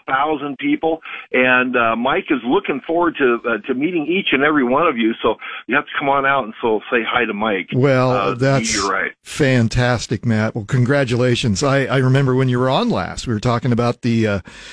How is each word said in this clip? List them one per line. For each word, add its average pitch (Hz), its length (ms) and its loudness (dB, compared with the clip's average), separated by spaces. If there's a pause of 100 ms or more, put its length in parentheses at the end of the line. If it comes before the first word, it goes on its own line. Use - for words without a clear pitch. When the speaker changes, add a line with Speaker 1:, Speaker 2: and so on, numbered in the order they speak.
Speaker 1:
thousand 143 520 -2
people, 151 420 -2 (300)
and, 127 440 2
uh, 117 200 2
Mike 139 340 -2
is 135 140 0
looking 143 420 -2
forward 170 320 -2
to, 120 300 2
uh, 113 100 0 (100)
to 135 60 0
meeting 156 340 -2
each 190 240 -2
and 135 120 0
every 147 200 4
one 131 240 2
of 139 100 -2
you. 113 240 2
So 113 140 2 (320)
you 113 80 0
have 147 100 0
to - 120 -16
come 139 120 -2
on 139 160 2
out 135 180 2
and 110 180 -12
so 110 200 0 (100)
say 120 160 0
hi 120 180 0
to 110 80 -4
Mike. 101 380 -2
Speaker 2:
Well, 127 380 2
Speaker 1:
Uh, 101 240 0
Speaker 2:
that's 120 420 0
Speaker 1:
Meteorite. 98 380 -2 (100)
Speaker 2:
fantastic, 123 1040 0
Matt. 110 300 0
Well, 107 100 -6
congratulations. 123 960 0
I, 139 220 2
I 117 120 0
remember 131 380 2
when 131 140 2
you 123 100 0
were 131 100 2
on 196 200 2
last, 90 380 -4
we 123 60 0
were 104 60 -2
talking 120 320 0
about 120 300 0
the, 113 260 2
uh, 101 120 0 (340)